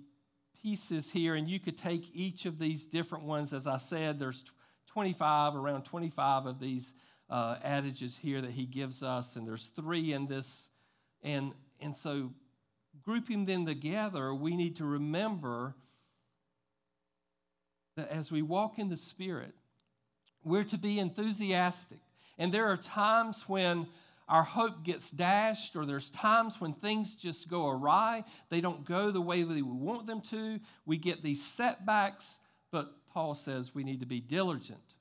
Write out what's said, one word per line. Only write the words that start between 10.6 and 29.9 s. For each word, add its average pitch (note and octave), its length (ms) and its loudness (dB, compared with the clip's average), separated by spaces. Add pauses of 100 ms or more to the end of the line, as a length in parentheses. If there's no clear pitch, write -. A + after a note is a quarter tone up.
And, C#3 320 -2 (260)
and D3 160 -8
so C#3 380 -4 (680)
grouping A3 440 0
them F#3 180 0
together, D#3 720 -2
we D#3+ 220 0
need E3+ 200 0
to D#3 80 -4
remember D3 880 -2 (2250)
that D#3 120 -6
as D#3 220 -4
we D#3 120 0
walk G3+ 360 0
in G3+ 100 -2
the E3+ 80 -2
Spirit, - 580 -8 (920)
we're F#3+ 200 4
to G#3 140 -2
be G#3 200 2
enthusiastic. F#3+ 1000 2 (380)
And F3 160 2
there A3 140 4
are F#3 100 4
times A3 680 2
when F3 400 2 (400)
our D#3+ 180 8
hope G#3 380 2
gets D#3+ 280 -4
dashed, G3+ 640 2
or D3+ 80 -2
there's C#3 240 -2
times A3+ 500 4
when D#3+ 140 -2
things G#3+ 420 -2
just E3 340 -8
go E3 200 2
awry. F#3 560 4 (240)
They E3+ 140 2
don't D3+ 240 -2
go G3 240 2
the F#3+ 100 0
way F3 220 2
that E3 120 0
we D3 60 2
want C#3+ 460 -2